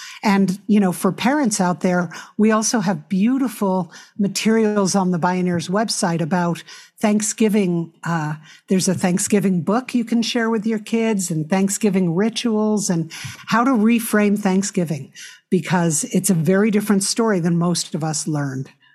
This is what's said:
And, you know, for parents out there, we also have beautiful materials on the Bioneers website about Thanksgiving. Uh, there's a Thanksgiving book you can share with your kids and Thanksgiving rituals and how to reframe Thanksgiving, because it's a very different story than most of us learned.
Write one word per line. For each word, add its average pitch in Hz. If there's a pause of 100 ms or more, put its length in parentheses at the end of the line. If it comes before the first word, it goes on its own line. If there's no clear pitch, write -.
(220)
And, 196
you 208
know, 185
for 185
parents 226
out 180
there, 180 (260)
we 214
also 220
have 170
beautiful 202 (280)
materials 208
on 185
the 175
Bioneers 180
website 185
about 175 (380)
Thanksgiving. 208 (100)
Uh, 156 (340)
there's 190
a 185
Thanksgiving 180
book 226
you 233
can 233
share 226
with 226
your 226
kids 220
and 156
Thanksgiving 190
rituals 214
and 165 (360)
how 226
to 269
reframe 214
Thanksgiving, 185 (380)
because 170
it's 196
a 196
very 190
different 208
story 214
than 170
most 170
of 156
us 156
learned. 139 (260)